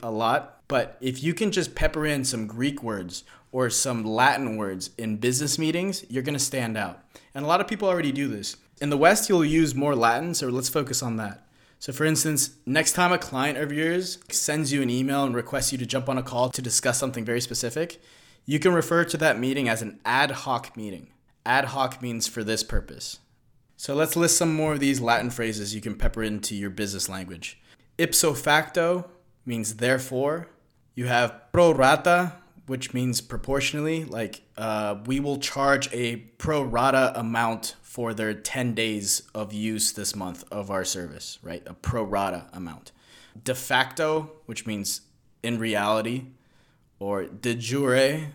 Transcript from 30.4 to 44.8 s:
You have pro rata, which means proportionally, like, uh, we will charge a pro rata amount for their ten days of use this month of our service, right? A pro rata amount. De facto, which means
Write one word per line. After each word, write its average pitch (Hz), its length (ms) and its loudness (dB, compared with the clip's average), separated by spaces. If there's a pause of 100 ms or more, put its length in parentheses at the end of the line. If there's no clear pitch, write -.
You 123 100 -4
have 123 460 0
pro 170 200 8
rata, 156 640 6 (340)
which 131 260 -6
means 123 280 0
proportionally, 151 840 -2
like, 110 360 -6 (160)
uh, 107 380 -2 (100)
we 131 140 0
will 143 180 -2
charge 139 560 2
a 120 220 0
pro 147 480 -2
rata 131 560 4
amount 113 640 -2
for 117 300 -6
their 107 200 -2
ten 120 400 -4
days 107 480 -2 (140)
of 107 180 -8
use 107 380 -2
this 104 240 -6
month 92 360 -10
of 101 200 -6
our 95 120 -2
service, 87 600 -8
right? 85 240 -12
A 85 60 -16
pro 113 300 -4
rata 98 500 -4
amount. 87 380 -14 (520)
De 127 100 -2
facto, 151 800 0 (160)
which - 180 -10
means 104 360 -6 (420)